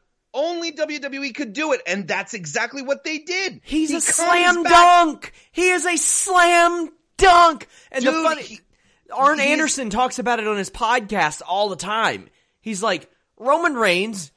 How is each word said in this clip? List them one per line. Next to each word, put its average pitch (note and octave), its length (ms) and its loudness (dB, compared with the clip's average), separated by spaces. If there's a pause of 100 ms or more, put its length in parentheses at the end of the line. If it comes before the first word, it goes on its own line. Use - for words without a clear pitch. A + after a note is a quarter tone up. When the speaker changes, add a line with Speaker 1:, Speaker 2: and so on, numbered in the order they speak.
(320)
Speaker 1:
Only E4+ 400 -4
W D4+ 280 -6
W C#4 240 -8
E C4+ 100 -8
could A#3 200 -8
do D4 200 -2
it, A3 140 -2
and F#3 200 -4
that's G3 280 -6
exactly G#3+ 480 -6
what C#4 200 -6
they D#4 140 -6
did. F4 460 -8
Speaker 2:
He's D#4 260 -4
Speaker 1:
He D4+ 60 -4
Speaker 2:
a E4+ 40 -6
Speaker 1:
comes D4+ 60 -4
Speaker 2:
slam F4 580 2
Speaker 1:
back E4+ 80 0
Speaker 2:
dunk. F4 600 6 (180)
He F4+ 200 0
is E4+ 140 -2
a F4 120 -2
slam F4 920 2 (280)
dunk. F4 500 6 (240)
And B3+ 140 -4
the C4 60 4
Speaker 1:
Dude, D#4+ 120 -2
Speaker 2:
funny, D#4 200 -2
Speaker 1:
he, G#3+ 160 -20 (520)
Speaker 2:
Arn C#4+ 280 2
Speaker 1:
he's C#4 100 0
Speaker 2:
Anderson D4 400 -2
talks B3 300 -2
about A#3+ 200 -2
it G#3+ 80 -4
on G#3+ 100 -2
his F#3+ 120 -6
podcast G#3+ 760 -2
all G3 220 -2
the F#3+ 80 -6
time. E3+ 540 -4 (320)
He's G#3 220 -8
like, - 260 -4 (260)
"Roman D#4 380 0
Reigns G3 640 -2